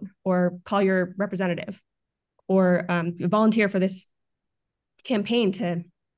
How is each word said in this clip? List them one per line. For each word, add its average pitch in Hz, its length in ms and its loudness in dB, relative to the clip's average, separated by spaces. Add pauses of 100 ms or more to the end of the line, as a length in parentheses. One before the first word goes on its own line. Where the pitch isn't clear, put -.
(240)
or 180 400 0
call 202 160 -2
your 185 380 0
representative 185 640 -4 (640)
or, 185 420 4
um, 170 300 -2
volunteer 214 500 2
for 196 120 -2
this 190 260 -2 (960)
campaign 220 500 0
to 175 300 -4 (360)